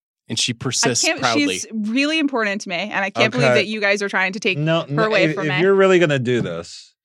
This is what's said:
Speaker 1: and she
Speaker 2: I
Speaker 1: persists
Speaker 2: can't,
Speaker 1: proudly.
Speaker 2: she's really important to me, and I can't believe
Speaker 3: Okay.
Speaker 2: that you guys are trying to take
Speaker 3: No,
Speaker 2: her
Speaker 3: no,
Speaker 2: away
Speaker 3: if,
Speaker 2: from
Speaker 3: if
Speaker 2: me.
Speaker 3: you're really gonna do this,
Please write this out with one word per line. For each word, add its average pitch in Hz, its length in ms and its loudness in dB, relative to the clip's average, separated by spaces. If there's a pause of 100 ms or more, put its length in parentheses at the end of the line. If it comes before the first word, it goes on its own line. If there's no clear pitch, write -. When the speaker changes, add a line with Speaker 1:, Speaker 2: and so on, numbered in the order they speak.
(280)
Speaker 1:
and 117 120 -6
she - 140 -2
Speaker 2:
I - 60 -4
Speaker 1:
persists 127 460 -2
Speaker 2:
can't, - 140 -2
Speaker 1:
proudly. 120 400 0
Speaker 2:
she's - 120 -10
really 240 480 -2
important 220 420 -2
to - 80 -12
me, 180 60 -6
and 190 300 -4
I 196 60 -4
can't 220 200 0
believe - 160 0
Speaker 3:
Okay. 123 80 4
Speaker 2:
that 196 120 2
you 220 120 -6
guys 202 220 0
are 202 80 -4
trying 190 240 -2
to 214 60 -8
take 185 180 -2
Speaker 3:
No, 160 240 0
Speaker 2:
her - 80 -8
Speaker 3:
no, 143 160 0
Speaker 2:
away 214 200 2
Speaker 3:
if, 156 100 0
Speaker 2:
from - 120 -4
Speaker 3:
if 147 100 0
Speaker 2:
me. 160 40 2
Speaker 3:
you're 196 140 6
really 190 240 6
gonna 151 200 2
do 120 220 0
this, 85 640 -10